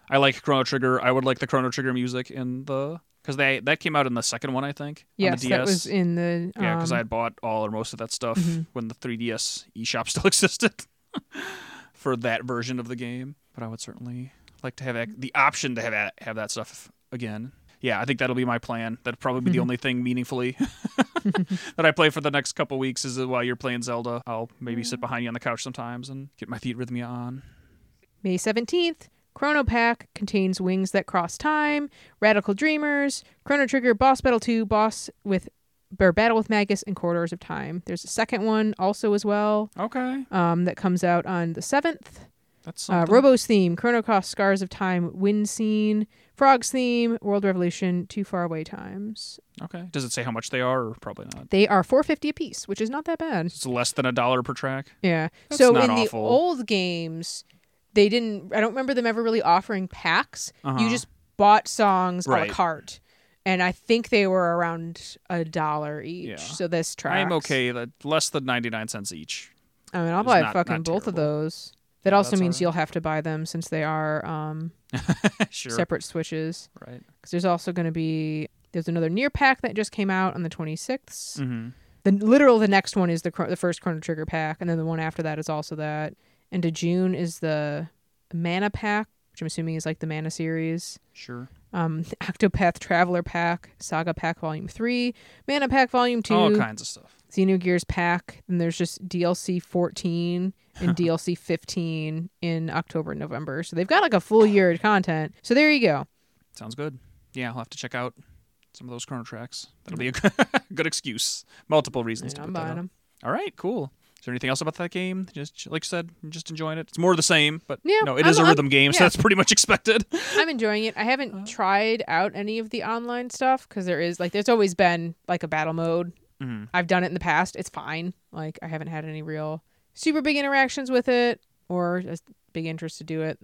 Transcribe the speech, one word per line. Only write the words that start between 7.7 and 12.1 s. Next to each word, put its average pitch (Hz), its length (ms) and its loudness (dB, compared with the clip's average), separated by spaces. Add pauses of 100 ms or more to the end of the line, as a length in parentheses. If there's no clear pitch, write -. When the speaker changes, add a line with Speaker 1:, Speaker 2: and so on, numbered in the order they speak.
Speaker 1:
most 110 220 -6
of 123 60 -14
that 113 120 -8
stuff 117 280 -2
Speaker 2:
Mm-hmm. 165 220 -2 (120)
Speaker 1:
when 117 140 -8
the 113 80 -12
three 120 220 -8
D 117 140 -4
S - 340 -6 (120)
eShop 113 320 -4
still - 160 -4
<laughs> - 0 -
existed - 480 2 (1200)
for 135 240 -2